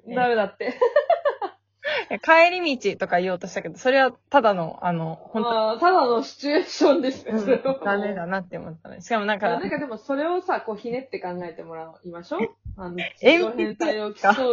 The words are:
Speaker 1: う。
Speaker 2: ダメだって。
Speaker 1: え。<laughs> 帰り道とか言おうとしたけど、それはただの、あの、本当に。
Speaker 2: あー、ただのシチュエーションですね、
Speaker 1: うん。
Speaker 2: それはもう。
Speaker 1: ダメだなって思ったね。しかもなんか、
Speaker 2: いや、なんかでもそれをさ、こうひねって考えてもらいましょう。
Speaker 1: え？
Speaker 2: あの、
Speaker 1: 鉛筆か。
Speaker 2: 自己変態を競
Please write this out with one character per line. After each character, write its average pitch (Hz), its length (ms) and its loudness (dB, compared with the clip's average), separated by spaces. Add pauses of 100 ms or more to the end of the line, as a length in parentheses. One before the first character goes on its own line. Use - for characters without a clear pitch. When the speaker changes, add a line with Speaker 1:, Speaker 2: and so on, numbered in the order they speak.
Speaker 1:
う。 240 80 -6
Speaker 2:
ダ 247 120 2
メ 240 80 2
だ 208 100 2
っ - 120 -10
て。 247 160 -6 (1400)
Speaker 1:
え。 214 100 -4
<laughs> - 40 -20
帰 330 260 8 (100)
り 294 180 -2
道 196 200 -2
と 196 100 -4
か 180 120 2
言 185 140 0
お - 20 -4
う 175 40 -6
と 196 80 -10
し - 60 -14
た 196 80 -6
け 170 80 -8
ど、 - 80 -14
そ 254 140 0
れ 269 100 6
は 254 100 4 (180)
た 277 120 6
だ 214 120 6
の、 165 280 -6
あ 180 100 0
の、 165 240 -4
本 - 280 -6
当 233 80 0
に。 226 60 0
Speaker 2:
あ 220 180 0
ー、 - 40 -6
た 349 120 6
だ 311 160 4
の 240 160 2
シ - 160 -16
チ 285 100 -6
ュ - 40 0
エ 320 60 4
ー - 40 0
シ - 220 0
ョ 285 100 8
ン - 60 0
で 262 100 -2
す - 140 -10
ね、 202 80 -8
Speaker 1:
う - 20 0
ん。 220 60 0
Speaker 2:
そ 202 60 -6
れ 247 100 4
は 269 160 0
も - 60 -8
う。 - 40 -16
Speaker 1:
ダ 202 140 0
メ 208 180 -2
だ 170 100 -6
な 190 140 -4
っ 185 80 -10
て 170 100 -12
思 165 140 -12
っ 160 100 -18
た - 80 -20
ね。 - 120 -18
し - 80 -12
か 226 100 0
も 202 60 -4
な 208 100 0
ん 202 40 -6
か、 208 100 0
Speaker 2:
い - 20 0
や、 170 80 -2
な 196 80 -6
ん - 20 -6
か 302 80 -4
で 294 80 -6
も 226 120 -10
そ 277 180 -6
れ 294 120 -2
を 359 140 -2
さ、 330 200 -2
こ 214 120 -8
う - 40 -12
ひ 233 140 -10
ね 254 100 -6
っ 262 80 -16
て 185 100 -10
考 185 100 -8 (140)
え 170 100 -12
て - 100 -16
も 165 120 -16
ら 160 180 -14 (100)
い 180 60 -16
ま 170 140 -14
し - 100 -12
ょ 330 60 -4
う。 440 40 -2
Speaker 1:
え？ 427 60 -4 (280)
Speaker 2:
あ 185 120 -12
の、 175 60 -10
Speaker 1:
鉛 175 80 -8 (180)
筆 330 220 6
か。 220 100 -2
Speaker 2:
自 - 0 -
己 247 40 -12
変 214 180 -4
態 214 260 -2
を 208 120 -6
競 - 160 2 (240)